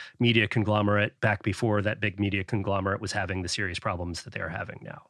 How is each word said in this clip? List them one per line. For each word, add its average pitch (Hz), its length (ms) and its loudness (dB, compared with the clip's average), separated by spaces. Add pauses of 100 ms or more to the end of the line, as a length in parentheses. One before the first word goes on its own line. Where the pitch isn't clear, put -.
(180)
media 113 300 6
conglomerate 104 720 2
back 104 220 0
before 104 400 0
that 104 180 -2
big 101 180 -2
media 101 240 0
conglomerate 98 580 0
was 101 120 -6
having 95 300 -2
the 87 60 -4
serious 92 300 -4
problems 87 440 -4
that - 100 -14
they - 80 -6
are 82 80 -6
having 87 340 -8
now. - 280 -14